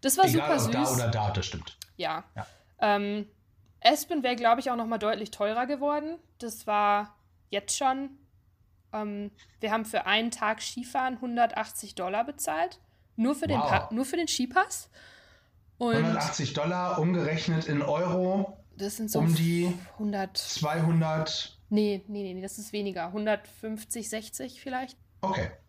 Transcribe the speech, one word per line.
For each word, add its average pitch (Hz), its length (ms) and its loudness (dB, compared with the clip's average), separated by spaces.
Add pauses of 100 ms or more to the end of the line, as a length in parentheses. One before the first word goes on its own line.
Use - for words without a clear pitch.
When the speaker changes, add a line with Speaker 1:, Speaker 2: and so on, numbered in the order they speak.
Speaker 1:
Das 262 160 2
war 381 80 8
Speaker 2:
Egal, 320 340 4
Speaker 1:
super 226 200 2
Speaker 2:
ob - 60 2
Speaker 1:
süß. 127 120 2
Speaker 2:
da 123 80 2
oder 110 60 2
da, 107 200 0
das 98 160 0
stimmt. - 300 -10 (200)
Speaker 1:
Ja. 160 260 -4 (120)
Speaker 2:
Ja. 107 100 -10 (340)
Speaker 1:
Ähm, 208 480 2 (540)
Aspen 294 420 4
wär, 247 120 2
glaub 233 240 4
ich, 269 100 -2
auch 247 60 0
noch 233 120 -2
mal 226 100 -2
deutlich 208 340 -2
teurer 220 340 0
geworden. 294 520 -2 (200)
Das 226 300 -10
war 208 480 2 (340)
jetzt - 280 -4
schon, 269 320 0 (840)
ähm, 208 380 -6 (300)
wir 220 100 0
haben 220 140 0
für 220 200 -2
einen 220 260 2
Tag 214 300 -2
Skifahren 254 600 -4
hundertachtzig 233 760 -2
Dollar 190 280 -2
bezahlt. 285 560 -4 (360)
Nur 247 200 2
für 311 120 -4
den - 120 2
Speaker 2:
Wow. - 100 2
Speaker 1:
Pa-, - 220 2
nur 240 140 0
für 339 120 -2
den 330 100 0
Skipass. - 600 0 (880)
Und 233 180 2
Speaker 2:
Hundertachtzig - 580 0
Dollar 180 460 0
umgerechnet 160 680 2
in 143 160 0
Euro 180 760 0 (200)
Speaker 1:
das 202 200 -6
sind 220 120 -4
so 214 100 0
Speaker 2:
um 160 140 6
die 170 400 2 (240)
Speaker 1:
hundert 202 400 -4
Speaker 2:
zweihundert. 160 1200 0 (120)
Speaker 1:
Nee, 208 380 2
nee, 202 160 -8
nee, 185 100 -8
nee, 185 80 -8
das 190 180 -10
ist 208 140 -12
weniger. 185 400 -4
Hundertfünfzig, 214 960 -4
sechzig 220 520 -10
vielleicht. 254 360 -8 (240)
Speaker 2:
Okay. - 280 -2 (200)